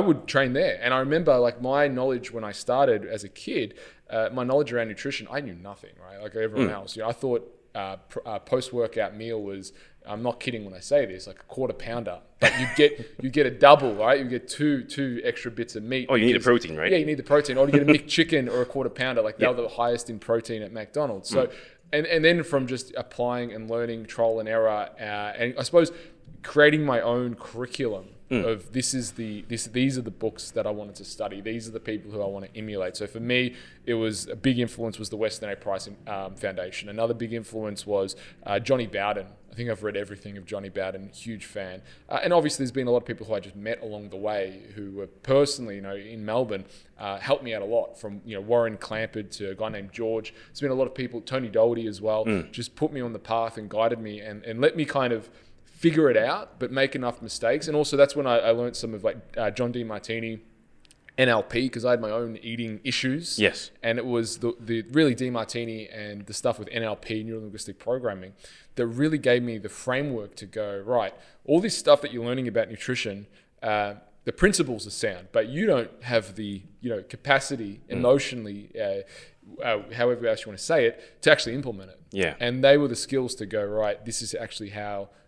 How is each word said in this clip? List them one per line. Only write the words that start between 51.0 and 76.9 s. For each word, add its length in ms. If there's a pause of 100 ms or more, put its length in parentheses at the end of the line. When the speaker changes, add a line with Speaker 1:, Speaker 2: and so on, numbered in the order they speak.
Speaker 1:
Tony 280
Doherty 380
as 140
well, 240
Speaker 2:
Mm. 280
Speaker 1:
just 220
put 160
me 120
on 100
the 60
path 400
and 100
guided 320
me 200
and, 240
and 180
let 160
me 80
kind 260
of 160 (360)
figure 440
it 80
out, 420
but 140
make 220
enough 260
mistakes. 480
And 80
also 180
that's 220
when 100
I, 120
I 140
learned 220
some 200
of, 100
like, 140 (180)
uh, 140
John 200
Demartini, 680 (800)
N 100
L 140
P, 260
'cause 160
I 60
had 100
my 100
own 320
eating 420
issues. 540
Speaker 2:
Yes. 320 (120)
Speaker 1:
And 160
it 80
was 320
the, 200
the 240 (100)
really 220
Demartini 800
and 300
the 80
stuff 260
with 140
N 120
L 120
P, 260
neuro-linguistic 560
programming, 540 (440)
that 100
really 320
gave 240
me 160
the 100
framework 680
to 100
go, 400
"Right, 260 (320)
all 160
this 160
stuff 240
that 140
you're 100
learning 240
about 220
nutrition, 560 (360)
uh, 320 (300)
the 80
principles 540
are 40
sound, 420
but 160
you 180
don't 240 (140)
have 320
the, 260 (180)
you 80
know, 140